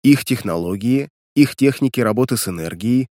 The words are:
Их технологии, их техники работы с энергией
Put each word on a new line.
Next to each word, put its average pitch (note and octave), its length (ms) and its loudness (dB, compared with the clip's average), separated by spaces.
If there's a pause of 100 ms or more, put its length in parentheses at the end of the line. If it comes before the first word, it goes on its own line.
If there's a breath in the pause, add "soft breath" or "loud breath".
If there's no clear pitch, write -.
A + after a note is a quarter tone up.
Их C#3+ 240 4
технологии, G2+ 800 -4 (300)
их C#3 160 4
техники C3+ 460 0
работы A#2 360 0
с - 120 -4
энергией F#2 580 -2 (140)